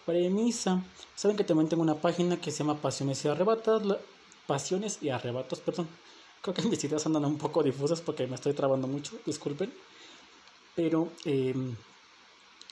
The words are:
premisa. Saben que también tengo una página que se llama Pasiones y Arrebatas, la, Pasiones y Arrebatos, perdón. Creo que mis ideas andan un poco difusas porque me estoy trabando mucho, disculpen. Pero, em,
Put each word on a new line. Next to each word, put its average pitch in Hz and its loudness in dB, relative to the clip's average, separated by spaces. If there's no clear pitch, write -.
premisa. 185 2
Saben 202 2
que 202 2
también 160 4
tengo 165 2
una 156 4
página 175 2
que 160 -6
se - -6
llama 147 0
Pasiones 135 -2
y 156 4
Arrebatas, 220 2
la, 196 2
Pasiones 185 -2
y 151 -2
Arrebatos, 127 -4
perdón. 165 -4
Creo 190 -4
que - -4
mis 196 0
ideas 151 -2
andan 156 2
un 147 0
poco 151 0
difusas 143 0
porque 139 -4
me 127 -6
estoy 143 -2
trabando 135 2
mucho, 143 -6
disculpen. 156 -4
Pero, 165 2
em, 131 0